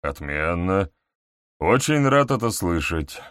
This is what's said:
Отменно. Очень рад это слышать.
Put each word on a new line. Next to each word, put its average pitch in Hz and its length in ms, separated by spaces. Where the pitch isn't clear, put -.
Отменно. 85 880
Очень 135 480
рад 135 220
это 117 220
слышать. 82 680